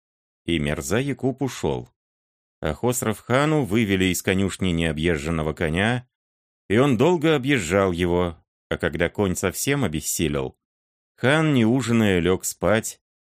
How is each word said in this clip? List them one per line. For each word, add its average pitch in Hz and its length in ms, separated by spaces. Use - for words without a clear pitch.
И 82 140
Мирза 76 400
Якуб 135 420
ушёл. 71 480
А 78 120
Хосров-хану 127 880
вывели 98 420
из 90 160
конюшни 95 480
необъезженного 80 840
коня, 98 540
и 98 80
он 131 200
долго 160 380
объезжал 101 560
его, 87 460
а 80 80
когда 82 320
конь 95 260
совсем 135 480
обессилел, 76 760
хан, 151 360
не 120 120
ужиная, 113 540
лёг 87 260
спать - 560